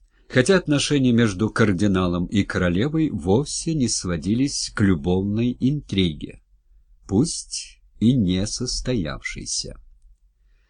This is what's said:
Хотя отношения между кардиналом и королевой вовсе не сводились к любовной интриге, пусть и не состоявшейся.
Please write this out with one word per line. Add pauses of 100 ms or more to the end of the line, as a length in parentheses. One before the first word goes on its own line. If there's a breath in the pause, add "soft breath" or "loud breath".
(280)
Хотя
отношения
между
кардиналом
и
королевой
вовсе
не
сводились
к
любовной
интриге, (640)
пусть (180)
и
не
состоявшейся. (880)